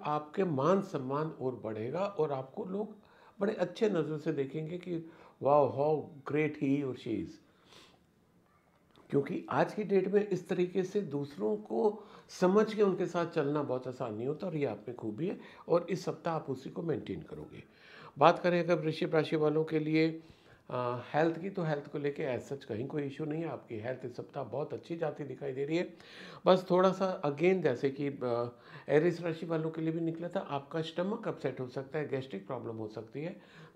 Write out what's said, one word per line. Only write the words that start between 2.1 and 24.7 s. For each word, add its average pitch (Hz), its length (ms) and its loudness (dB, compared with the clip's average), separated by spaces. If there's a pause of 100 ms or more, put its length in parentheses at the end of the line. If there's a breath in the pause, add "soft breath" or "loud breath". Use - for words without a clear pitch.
आपको 131 320 -6
लोग 202 300 -6 (460 loud breath)
बड़े 208 140 2
अच्छे 185 340 0
नज़र 156 300 0
से 160 140 -2
देखेंगे 156 460 -4
कि 170 320 -6 (320 loud breath)
wow, 139 300 6
how 143 300 2 (300)
great 151 300 2
he 139 220 2
or 127 180 -4
she 110 220 -2
is। - 60 -10 (1800 loud breath)
क्योंकि 143 400 0
आज 170 240 2
की 208 100 -4
डेट 185 240 4
में 202 200 4
इस - 200 -2
तरीके 180 340 2
से 190 180 -2
दूसरों 180 560 -2
को 214 480 0 (240 loud breath)
समझ 202 460 4
के 208 80 4
उनके 185 240 4
साथ 165 200 0
चलना 151 360 0
बहुत 127 260 -2
आसान 120 260 -4
नहीं 117 140 -2
होता 156 180 -4
और 160 100 -2
ये 143 100 2
आप 104 220 -4
में 120 80 -8
खूबी 117 300 -4
है - 140 -4 (280 loud breath)
और 175 220 4
इस 180 140 -2
सप्ताह 165 300 -4
आप 151 160 -4
उसी 135 200 -6
को 170 120 -8
मेंटेन 104 400 -4
करोगे। - 420 -14 (540 loud breath)
बात 160 200 8
करें 175 220 4
अगर 170 140 4
वृश्चिक 156 400 0
राशि 160 220 4
वालों 151 280 4
के 156 140 0
लिए, 160 440 2 (480 loud breath)
अ, 123 320 -2 (120)
हेल्थ 160 260 4
की, 190 100 -4
तो 190 120 -4
हेल्थ 147 300 -2
को 156 60 -4
लेके 143 400 -2
as - 140 -8
such 139 120 -8
कहीं 117 220 -4
कोई 147 160 -4
इशू 139 220 -6
नहीं 156 180 -4
है। 165 60 -4
आपकी 120 300 -8
हेल्थ 127 260 -6
इस 120 120 -10
सप्ताह 135 280 -8
बहुत 131 300 -6